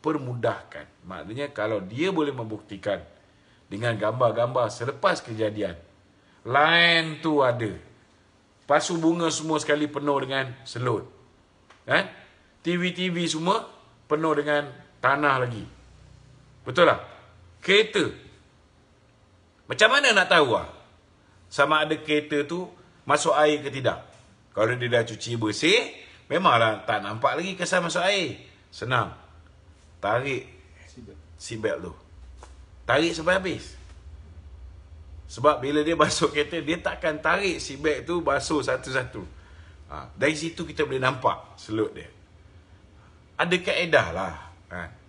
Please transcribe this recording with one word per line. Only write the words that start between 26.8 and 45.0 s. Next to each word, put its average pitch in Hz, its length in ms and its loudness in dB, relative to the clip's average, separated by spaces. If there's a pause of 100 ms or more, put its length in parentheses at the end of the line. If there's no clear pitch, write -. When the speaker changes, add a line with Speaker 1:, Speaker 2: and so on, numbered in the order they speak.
Speaker 1:
tak 104 160 0
nampak 113 320 0
lagi 180 240 -6
kesan 175 240 0
masuk 170 200 -2
air. 185 440 0 (240)
Senang. 113 400 -2 (880)
Tarik 120 480 -2 (400)
Speaker 2:
Seatbelt. - 320 -20 (160)
Speaker 1:
seatbelt 107 480 -6
tu. 87 100 -12 (960)
Tarik 156 240 4
sampai 165 280 0
habis. 175 360 -6 (1500)
Sebab 135 360 2
bila 147 180 0
dia 160 160 0
basuh 151 320 2
kereta, 147 340 -2
dia 160 160 -2
takkan 160 400 -4
tarik 175 400 0
seatbelt 139 480 -4
tu 170 160 -2
basuh 143 400 0
satu-satu. 127 600 -4 (680)
Ha, 73 240 -14
dari 151 220 0
situ 165 260 -8
kita 156 240 -4
boleh 131 140 -4
nampak - 580 -2
selut 110 320 -2
dia. - 160 -16 (1300)
Ada 170 220 0
kaedah 160 560 2
lah. 90 220 -6 (340)
Ha. 87 120 -10 (280)